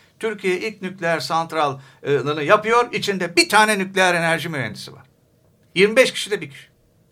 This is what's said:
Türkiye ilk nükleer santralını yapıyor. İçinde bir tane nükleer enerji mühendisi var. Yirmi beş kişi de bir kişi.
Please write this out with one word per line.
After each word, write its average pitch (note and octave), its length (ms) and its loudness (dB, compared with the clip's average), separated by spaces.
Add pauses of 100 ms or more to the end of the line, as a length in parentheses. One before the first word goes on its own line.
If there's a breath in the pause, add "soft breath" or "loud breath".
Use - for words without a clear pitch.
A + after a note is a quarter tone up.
(200 soft breath)
Türkiye G3 400 -2
ilk G#3+ 220 -8
nükleer E3+ 380 -2
santralını D3 1200 -2
yapıyor. G#3+ 500 2
İçinde F#3 440 -4
bir E4 120 0
tane A3 300 4
nükleer F#3+ 360 2
enerji E3 340 0
mühendisi A#2 440 -8
var. - 100 -20 (720)
Yirmi G#3 220 4
beş B3+ 160 4
kişi - 180 -8
de F#3+ 100 -4
bir C#3 100 -14
kişi. - 180 -20 (440)